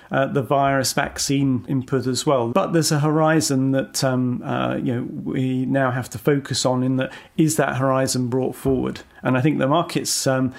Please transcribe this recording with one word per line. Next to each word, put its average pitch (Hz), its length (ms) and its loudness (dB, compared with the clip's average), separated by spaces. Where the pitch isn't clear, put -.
uh, 135 140 2
the 135 160 0
virus 139 500 2
vaccine 139 760 0
input 127 380 -2
as 127 180 -2
well. 131 240 2
But 185 240 0
there's 160 200 2
a 147 80 2
horizon 151 720 2
that, 135 320 -2
um, 127 400 0
uh, 127 320 -2
you 131 180 -2
know, 120 80 -4
we 131 640 -4
now 131 240 0
have 123 200 -4
to 120 80 -10
focus 139 460 0
on, 127 200 2
in 131 120 0
that, 131 160 -2
is 160 200 2
that 139 200 0
horizon 131 520 0
brought 127 260 0
forward? 131 460 -2
And 127 140 2
I 127 40 2
think 143 180 2
the 135 80 2
markets, 156 600 0
um, 131 300 0